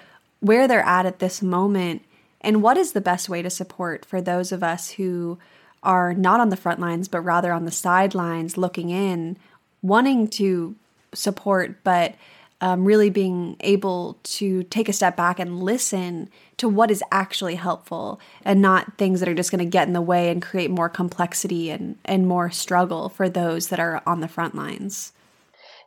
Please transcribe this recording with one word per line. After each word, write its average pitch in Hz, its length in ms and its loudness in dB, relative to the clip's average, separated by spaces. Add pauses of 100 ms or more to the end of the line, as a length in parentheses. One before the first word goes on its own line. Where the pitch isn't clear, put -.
(400)
where 233 280 6
they're 233 140 4
at 185 240 4
at 185 140 -4
this 185 240 -4
moment, 185 580 0 (400)
and 214 220 4
what 247 140 6
is 370 160 0
the 208 60 -2
best 185 300 -2
way 175 140 -4
to 180 80 -6
support 175 540 -8
for 185 160 -4
those 180 300 -2
of 185 120 -4
us 170 280 -4
who 175 460 -4 (460)
are 180 320 2
not 185 240 4
on 233 100 4
the 190 80 0
front 170 220 -2
lines, 175 280 -4
but 170 140 -4
rather 175 300 0
on 165 140 -2
the 170 60 -6
sidelines 175 880 0
looking 175 320 -4
in, 180 480 -2 (460)
wanting 226 460 4
to 185 440 -2 (420)
support, 196 680 -2
but, 175 320 2 (440)
um, 185 260 0
really 208 260 6
being 185 480 -2
able 196 640 0
to 185 400 -2
take 214 260 -2
a 202 40 -2
step 180 220 0
back 175 220 0
and 180 240 -6
listen 185 640 -4 (300)
to 247 100 -2
what 214 220 4
is 196 220 0
actually 190 420 -2
helpful 175 680 -8 (240)
and 196 200 6
not 190 340 2
things 185 220 2
that 180 100 0
are 170 60 -2
just 175 160 -2
gonna 180 120 0
get 170 220 2
in 175 80 0
the 175 80 0
way 175 300 2
and 170 100 -2
create 175 300 -4
more 170 180 0
complexity 175 800 -4
and, - 340 -8
and 190 220 2
more 180 240 2
struggle 180 600 0
for 190 200 -2
those 170 380 -2
that 175 120 -4
are 165 280 -2
on 170 140 0
the 160 60 -4
front 165 280 -6
lines. - 560 -10 (760)